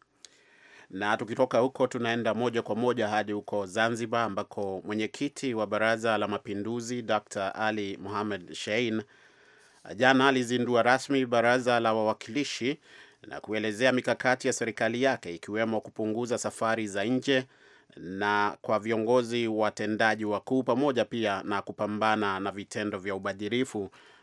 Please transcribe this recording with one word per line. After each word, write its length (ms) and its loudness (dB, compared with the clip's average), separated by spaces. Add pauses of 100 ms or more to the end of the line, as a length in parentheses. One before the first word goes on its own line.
(920)
Na 260 0
tukitoka 420 2
huko 280 2
tunaenda 480 0
moja 280 0
kwa 140 -4
moja 320 0
hadi 240 0
huko 340 -4
Zanzibar, 540 0
ambako 640 -4
mwenyekiti 720 -4
wa 120 0
Baraza 520 2
la 100 0
Mapinduzi 720 -4
Doctor 520 -2
Ali 480 -2
Mohamed 500 -6
Shein 500 -2 (920)
jana 320 8
alizindua 540 4
rasmi 440 4
Baraza 540 4
la 140 2
Wawakilishi 840 -2 (480)
na 140 -12
kuelezea 520 0
mikakati 540 0
ya 60 2
serikali 500 -2
yake, 320 0
ikiwemo 460 -2
kupunguza 580 -4
safari 480 -2
za 180 -4
nje 400 2 (520)
na 680 0
kwa 160 0
viongozi 720 0
watendaji 760 0
wakuu, 380 0
pamoja 420 2
pia 380 -2
na 200 -2
kupambana 800 0
na 100 -4
vitendo 480 -6
vya 160 -6
ubadhirifu, 760 -4 (320)